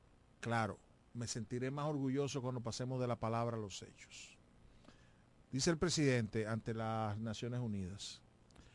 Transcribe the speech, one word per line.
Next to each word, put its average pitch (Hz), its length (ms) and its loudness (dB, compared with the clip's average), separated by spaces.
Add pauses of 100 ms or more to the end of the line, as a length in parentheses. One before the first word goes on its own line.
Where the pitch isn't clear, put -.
(400)
Claro, 113 380 2 (380)
me 120 100 -4
sentiré 123 460 -2
más 147 160 -2
orgulloso 135 560 0
cuando 127 180 -2
pasemos 127 400 -2
de 123 60 2
la 120 80 2
palabra 113 420 0
a - 20 -2
los 101 220 -6
hechos. - 560 -18 (1120)
Dice 135 200 4
el 165 80 2
presidente 127 680 4
ante 113 300 -2
las 110 420 0
Naciones 117 420 -2
Unidas, 98 640 -4 (540)